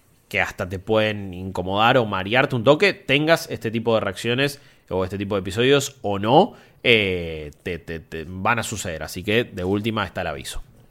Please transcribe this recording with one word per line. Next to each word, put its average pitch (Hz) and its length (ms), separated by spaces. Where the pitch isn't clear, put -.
que 98 140
hasta 90 260
te 92 120
pueden 104 560
incomodar 95 640
o 113 60
marearte 107 500
un 113 80
toque, 156 300
tengas 151 580
este 117 180
tipo 113 240
de 110 80
reacciones 120 580
o 92 160
este 95 140
tipo 101 160
de 98 60
episodios 127 600
o 101 180
no, 123 340
eh, 87 680
te, 87 160
te, 82 220
te 80 280
van 95 300
a 110 60
suceder. 90 400
Así 87 200
que 110 200
de 92 200
última 104 400
está 92 180
el 87 60
aviso. 71 360